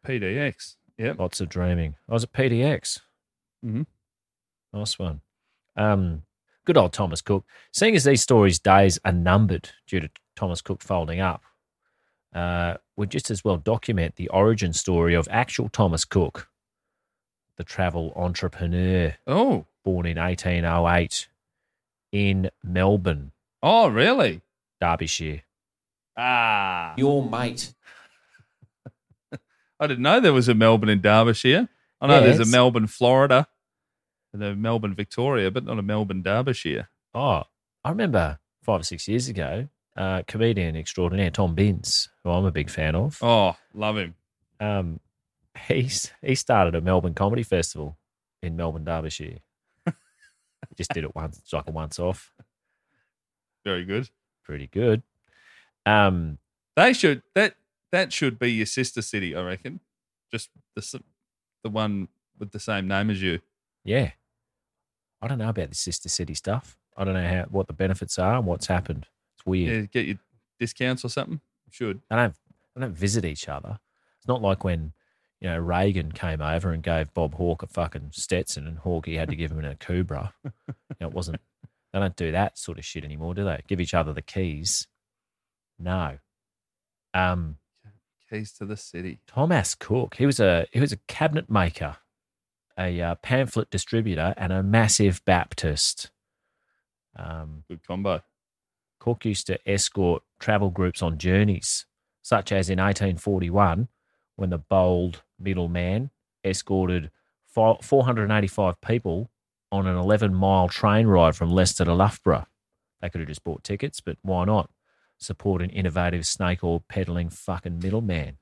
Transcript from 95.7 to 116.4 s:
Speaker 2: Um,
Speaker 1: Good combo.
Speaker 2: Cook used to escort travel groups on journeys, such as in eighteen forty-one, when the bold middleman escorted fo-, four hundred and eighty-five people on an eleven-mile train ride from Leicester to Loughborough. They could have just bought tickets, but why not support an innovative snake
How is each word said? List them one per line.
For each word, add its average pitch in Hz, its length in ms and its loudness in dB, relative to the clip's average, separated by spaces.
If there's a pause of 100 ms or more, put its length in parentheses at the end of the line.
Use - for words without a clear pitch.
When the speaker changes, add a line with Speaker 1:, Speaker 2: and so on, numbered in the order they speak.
Speaker 2:
Um, 80 540 -14
Speaker 1:
Good 82 180 -18
combo. 92 360 -4 (760)
Speaker 2:
Cook - 280 -4
used 101 220 -4
to 92 100 -4 (120)
escort 98 520 0 (180)
travel 101 300 0
groups 90 320 -2
on 80 160 -2
journeys, 92 640 0 (380)
such 101 300 0
as 95 180 0
in 92 100 0
eighteen 95 380 0
forty-one, 95 680 0 (480)
when 95 140 -4
the 87 80 -4
bold 90 640 0 (160)
middleman 90 720 -4 (340)
escorted 92 640 -2 (360)
fo-, 110 360 4
four 139 220 4
hundred 113 200 0
and 104 80 0
eighty-five 98 480 0
people 110 500 -4 (420)
on 98 140 0
an 92 100 0
eleven-mile 95 720 4
train 110 380 2
ride 87 300 6
from 85 140 -2
Leicester 90 340 2
to 85 100 2
Loughborough. 90 520 2 (540)
They 90 80 -8
could 85 120 -8
have 76 80 -8
just 76 160 -14
bought 80 200 -8
tickets, - 360 -8
but - 220 -10
why 90 220 0
not 101 260 2 (480)
support 92 440 -4
an 90 80 -4
innovative 87 560 -2
snake 90 360 -2